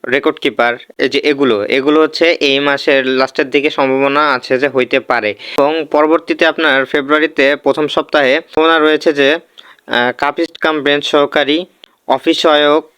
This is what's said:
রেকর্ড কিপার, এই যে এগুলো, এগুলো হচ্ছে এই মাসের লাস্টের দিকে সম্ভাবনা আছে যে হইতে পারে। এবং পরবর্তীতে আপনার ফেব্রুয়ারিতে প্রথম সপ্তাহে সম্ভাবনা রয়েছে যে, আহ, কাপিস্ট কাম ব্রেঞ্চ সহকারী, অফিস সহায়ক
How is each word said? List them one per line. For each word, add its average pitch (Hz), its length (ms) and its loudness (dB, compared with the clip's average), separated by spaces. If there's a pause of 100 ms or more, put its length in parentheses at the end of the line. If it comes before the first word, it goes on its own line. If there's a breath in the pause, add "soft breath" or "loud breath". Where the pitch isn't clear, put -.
(100)
রেকর্ড 143 280 -2
কিপার, 120 360 -2 (240)
এই 135 100 0
যে 135 100 -2
এগুলো, 135 460 0
এগুলো 143 360 0
হচ্ছে 156 300 0
এই 143 300 0
মাসের 139 460 0
লাস্টের 131 440 -2
দিকে 143 200 0
সম্ভাবনা 139 600 0
আছে 127 260 -2
যে 139 100 0
হইতে 127 320 -2
পারে। 107 340 -2 (240 loud breath)
এবং 151 320 0
পরবর্তীতে 156 560 0
আপনার 147 380 0
ফেব্রুয়ারিতে 147 720 0
প্রথম 147 320 -2
সপ্তাহে 147 520 0 (140)
সম্ভাবনা 160 240 2
রয়েছে 156 340 2
যে, 143 260 2 (480 loud breath)
আহ, 120 320 0
কাপিস্ট 147 400 -4
কাম 156 240 -2
ব্রেঞ্চ 143 220 0
সহকারী, 147 600 0 (440 soft breath)
অফিস 143 320 0
সহায়ক 151 580 2